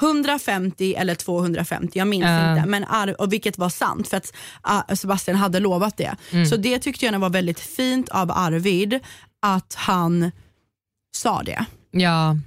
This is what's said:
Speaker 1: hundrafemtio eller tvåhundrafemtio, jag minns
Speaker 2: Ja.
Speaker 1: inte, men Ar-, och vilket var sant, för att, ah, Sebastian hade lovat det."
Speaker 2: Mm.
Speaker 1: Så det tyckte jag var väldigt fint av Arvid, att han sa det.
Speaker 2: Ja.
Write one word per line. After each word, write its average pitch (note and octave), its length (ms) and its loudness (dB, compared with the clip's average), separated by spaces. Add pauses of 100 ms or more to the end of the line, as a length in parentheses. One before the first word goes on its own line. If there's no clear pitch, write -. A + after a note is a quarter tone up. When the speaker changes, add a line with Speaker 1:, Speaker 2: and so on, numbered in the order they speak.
Speaker 1:
hundrafemtio C4+ 960 0
eller F3+ 180 0
tvåhundrafemtio, F3 840 -2
jag F#3+ 100 0
minns F#3+ 160 0
Speaker 2:
Ja. E3 320 4
Speaker 1:
inte, D#3+ 120 2
men G3+ 160 -2
Ar-, G3+ 360 -2
och G3 120 0
vilket G#3+ 260 -2
var F3+ 100 0
sant, - 400 -4
för G3 80 -2
att, - 160 -6 (300)
ah, G3+ 340 0
Sebastian G3 400 0
hade F#3+ 240 2
lovat G3 360 0
det." - 200 -4 (140)
Speaker 2:
Mm. F3 160 4
Speaker 1:
Så D#3 100 4
det B3 220 0
tyckte - 280 -4
jag G#3 120 0
var F#3+ 120 0
väldigt F3 300 0
fint B3+ 480 -2
av F3+ 220 0
Arvid, F#3 680 0 (440)
att F#3+ 340 0
han F3 540 2 (880)
sa - 260 0
det. - 220 -6 (260)
Speaker 2:
Ja. E3 460 2 (100)